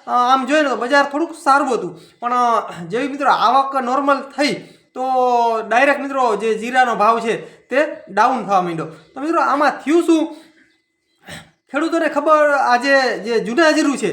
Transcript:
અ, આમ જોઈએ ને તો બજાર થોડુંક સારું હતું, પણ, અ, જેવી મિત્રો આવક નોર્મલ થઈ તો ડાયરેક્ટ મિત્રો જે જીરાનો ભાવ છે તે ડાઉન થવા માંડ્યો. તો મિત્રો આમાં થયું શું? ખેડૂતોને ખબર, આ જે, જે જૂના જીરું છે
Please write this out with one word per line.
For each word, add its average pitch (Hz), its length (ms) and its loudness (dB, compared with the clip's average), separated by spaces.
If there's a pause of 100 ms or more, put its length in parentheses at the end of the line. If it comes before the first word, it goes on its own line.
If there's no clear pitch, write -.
અ, 247 260 0
આમ 262 140 0
જોઈએ 302 160 2
ને 285 60 0
તો 247 80 -4
બજાર 262 280 2
થોડુંક 320 300 -6 (100)
સારું 277 300 2
હતું, 175 260 -8 (200)
પણ, 240 140 -4
અ, 233 360 0 (180)
જેવી 247 200 -4
મિત્રો 277 220 -2
આવક 247 460 2
નોર્મલ 269 400 0
થઈ 262 380 -4 (400)
તો 254 80 -8 (640)
ડાયરેક્ટ 269 320 2
મિત્રો 262 360 -2
જે 220 180 -2
જીરાનો 240 400 0
ભાવ 220 260 4
છે 214 160 -2 (320)
તે 294 280 0 (120)
ડાઉન 214 380 0
થવા 190 140 2
માંડ્યો. 165 260 -4
તો - 340 -18
મિત્રો 320 200 -2
આમાં 277 300 0
થયું 302 320 0
શું? 320 340 0 (1400)
ખેડૂતોને 320 360 -2
ખબર, 302 420 2
આ 247 260 2
જે, 254 420 2
જે 226 220 -2
જૂના 247 300 2
જીરું 294 260 0
છે 196 160 -4